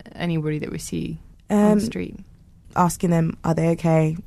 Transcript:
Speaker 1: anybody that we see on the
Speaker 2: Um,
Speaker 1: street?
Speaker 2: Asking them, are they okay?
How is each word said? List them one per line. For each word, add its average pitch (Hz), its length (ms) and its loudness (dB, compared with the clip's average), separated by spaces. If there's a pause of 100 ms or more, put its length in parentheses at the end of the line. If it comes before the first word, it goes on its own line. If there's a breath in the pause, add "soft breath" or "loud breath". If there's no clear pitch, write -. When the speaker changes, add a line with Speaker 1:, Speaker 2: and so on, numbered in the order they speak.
(140)
Speaker 1:
anybody 156 440 -4
that - 120 -8
we - 80 -8
see 160 400 -8 (300)
on 214 80 0
the 208 140 6
Speaker 2:
Um, 208 100 4
Speaker 1:
street? - 380 -6 (580)
Speaker 2:
Asking 175 320 2
them, 165 340 2
are 165 120 0
they 165 140 0
okay? 160 580 2